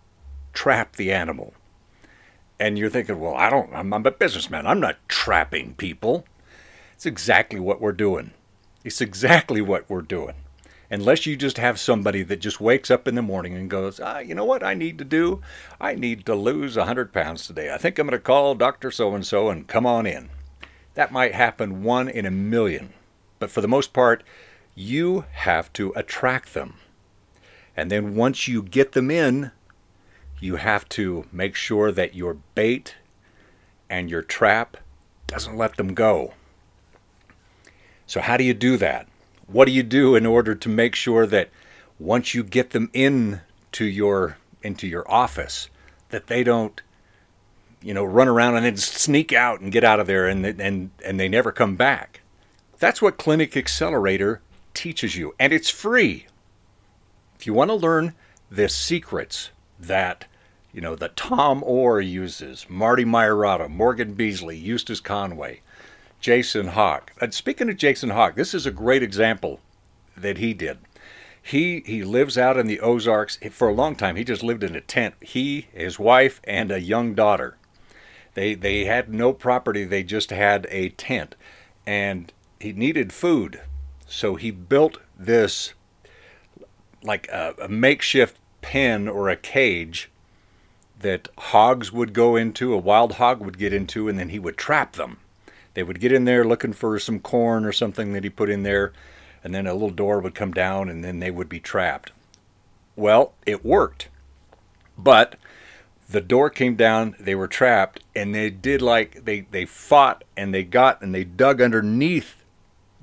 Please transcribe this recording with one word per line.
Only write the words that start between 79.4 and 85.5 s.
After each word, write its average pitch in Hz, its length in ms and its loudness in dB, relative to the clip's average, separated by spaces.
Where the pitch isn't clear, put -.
They 95 180 -4
just 104 280 -6
had 101 380 2
a 92 200 -4
tent. - 460 -8
And 98 460 -4
he 104 140 -10
needed 120 400 -2
food. 151 480 -2
So 101 300 -4
he 107 160 -8
built 135 460 2
this, 107 560 0